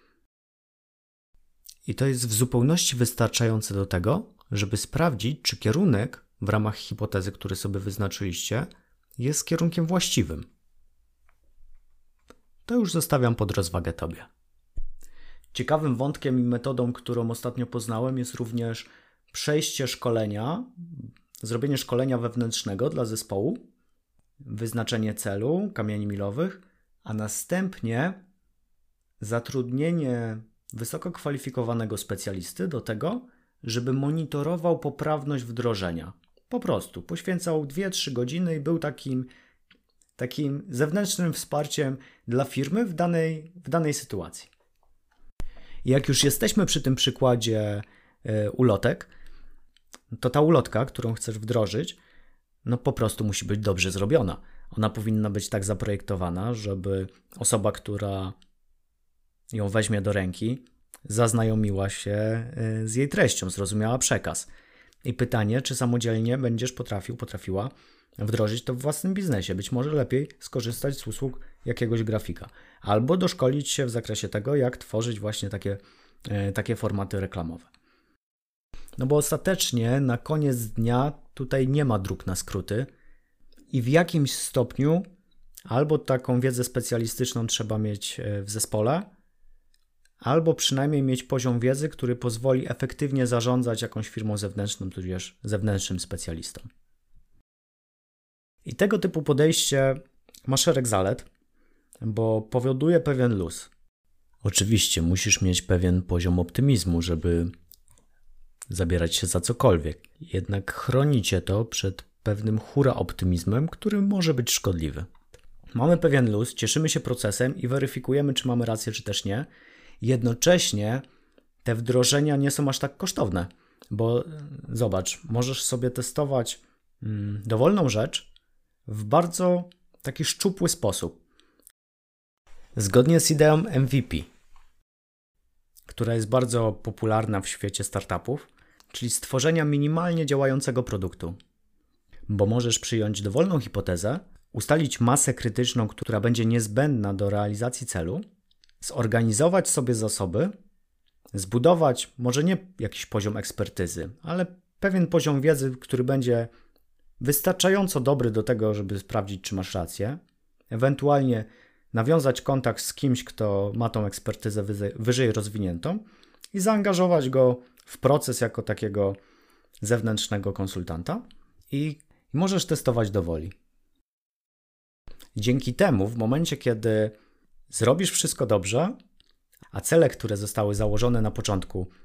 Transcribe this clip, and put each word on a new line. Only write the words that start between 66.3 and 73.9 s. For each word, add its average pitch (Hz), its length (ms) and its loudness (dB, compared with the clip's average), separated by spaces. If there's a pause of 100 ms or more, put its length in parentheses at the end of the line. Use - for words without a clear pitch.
będziesz 120 340 -2
potrafił, 113 460 -8
potrafiła 98 520 -6 (480)
wdrożyć 110 460 -2
to 135 100 -4
w 123 80 -8
własnym 151 320 -2
biznesie. 127 420 -2
Być 98 160 -6
może 131 200 -2
lepiej 139 380 0 (100)
skorzystać 127 580 -6
z - 100 -10
usług 127 320 -6 (260)
jakiegoś 117 380 0
grafika. 107 460 -4 (320)
Albo 120 360 4
doszkolić 143 520 0
się 143 160 0
w 120 40 -4
zakresie 107 400 -4